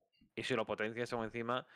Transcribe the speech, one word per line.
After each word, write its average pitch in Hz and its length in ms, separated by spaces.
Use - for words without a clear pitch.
Y 113 80
si 131 100
lo 110 120
potencias 113 460
aún 117 120
encima, 117 520